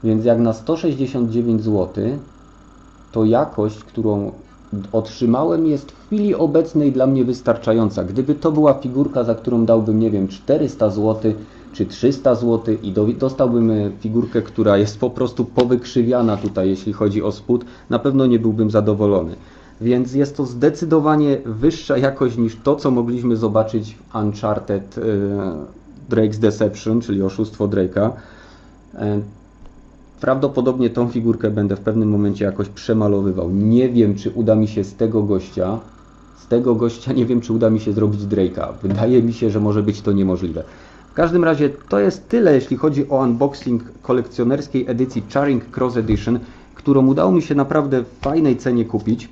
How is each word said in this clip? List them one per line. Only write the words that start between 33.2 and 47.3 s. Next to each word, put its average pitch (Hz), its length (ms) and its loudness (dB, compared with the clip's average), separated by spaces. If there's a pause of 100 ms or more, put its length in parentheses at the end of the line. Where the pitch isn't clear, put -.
Nie 110 380 2
wiem, 117 260 4
czy 113 160 -6
uda 110 240 2
mi 110 140 2
się 104 160 -2
z 95 100 -12
tego 110 280 0
gościa, 98 560 -2 (600)
z - 80 -20
tego 123 280 2
gościa 117 380 -2
nie 127 140 0
wiem, 123 140 0
czy 117 120 -6
uda 113 180 2
mi 110 100 2
się 107 120 -2
zrobić 104 280 0
Drake'a. 98 480 -2 (140)
Wydaje 113 400 2
mi 117 100 0
się, 113 180 -2
że 104 100 0
może 104 220 2
być 104 180 -2
to 104 120 -2
niemożliwe. 90 500 0 (480)
W - 40 -20
każdym 170 300 2
razie 151 260 2 (180)
to 202 120 0
jest 190 280 0
tyle, 214 260 4
jeśli 135 220 0
chodzi 143 320 0
o 135 140 0
unboxing 123 600 0 (200)
kolekcjonerskiej 123 840 -2
edycji 123 340 -2 (120)
Charing 139 420 -2
Cross 123 200 -2
Edition, 110 420 0 (360)
którą 139 320 4
udało 160 260 4